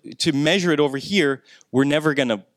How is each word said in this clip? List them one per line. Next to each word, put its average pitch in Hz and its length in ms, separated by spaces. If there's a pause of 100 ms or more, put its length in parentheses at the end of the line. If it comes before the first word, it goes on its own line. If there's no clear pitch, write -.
(200)
to 165 120
measure 165 400
it 147 80
over 139 180
here, 143 460 (300)
we're 131 100
never 151 300
gonna, 120 320 (120)